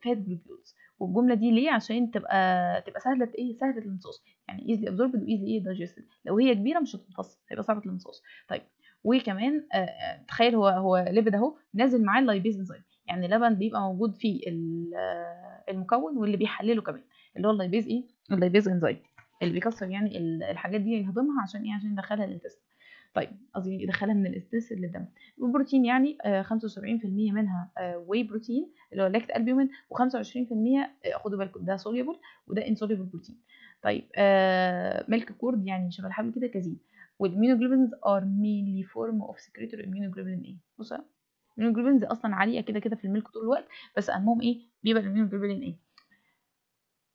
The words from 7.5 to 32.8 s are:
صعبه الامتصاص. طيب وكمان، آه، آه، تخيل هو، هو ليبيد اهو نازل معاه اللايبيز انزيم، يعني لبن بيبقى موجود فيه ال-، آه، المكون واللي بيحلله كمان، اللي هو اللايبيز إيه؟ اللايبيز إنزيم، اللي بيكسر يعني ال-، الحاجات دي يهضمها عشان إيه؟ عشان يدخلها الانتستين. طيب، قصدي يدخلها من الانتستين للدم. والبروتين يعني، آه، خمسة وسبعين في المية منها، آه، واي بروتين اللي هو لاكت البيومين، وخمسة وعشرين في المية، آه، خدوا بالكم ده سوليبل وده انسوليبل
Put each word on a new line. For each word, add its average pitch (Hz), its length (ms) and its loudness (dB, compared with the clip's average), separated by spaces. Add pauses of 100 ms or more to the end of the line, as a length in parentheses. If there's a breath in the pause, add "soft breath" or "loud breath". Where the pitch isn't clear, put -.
صعبه 107 160 -2
الامتصاص. 92 440 -10 (240 loud breath)
طيب - 140 -6 (420 soft breath)
وكمان، 247 720 0
آه، 196 40 0
آه، - 500 -4
تخيل 233 280 4
هو، 208 120 4
هو 185 420 4
ليبيد 208 260 4
اهو 247 220 0 (160 soft breath)
نازل 240 320 4
معاه 214 160 4
اللايبيز 208 360 2
انزيم، 185 260 -10 (240)
يعني 180 200 -2
لبن 226 280 4
بيبقى 214 260 0
موجود 190 340 -2
فيه - 320 -2
ال-، 170 480 -4
آه، 180 760 -8
المكون 233 460 0
واللي 208 200 2
بيحلله 214 440 0
كمان، 156 200 -8 (360 soft breath)
اللي 185 100 0
هو 214 40 6
اللايبيز 202 360 0
إيه؟ 240 160 -2 (280)
اللايبيز 190 380 4
إنزيم، 165 280 2 (440)
اللي 175 120 0
بيكسر 190 360 -4
يعني 196 280 -2
ال-، 165 260 -4
الحاجات 190 380 -2
دي 214 100 -2
يهضمها 233 500 0
عشان 202 200 -8
إيه؟ 214 120 -4
عشان 208 180 -4
يدخلها 202 340 -2
الانتستين. - 420 -12 (460 soft breath)
طيب، - 160 -2 (260)
قصدي 190 280 -6
يدخلها 196 300 -2
من 196 140 2
الانتستين 220 520 -6
للدم. 180 260 -8 (320 soft breath)
والبروتين 262 480 2
يعني، 262 400 4
آه، 196 160 2
خمسة 220 240 -2
وسبعين 208 340 -4
في 226 80 -6
المية 202 240 0
منها، 190 460 -2
آه، 175 200 -6
واي 190 260 -2
بروتين 226 480 -4 (200 soft breath)
اللي 190 120 -2
هو 185 40 4
لاكت 226 280 -2
البيومين، 254 340 2 (200 loud breath)
وخمسة 254 280 0
وعشرين 247 280 -6
في 233 60 -8
المية، 240 400 2 (140)
آه، - 120 -2
خدوا 202 200 -4
بالكم 185 280 -6
ده 190 120 0
سوليبل 247 380 -4 (320 loud breath)
وده 208 200 -4
انسوليبل 214 360 -2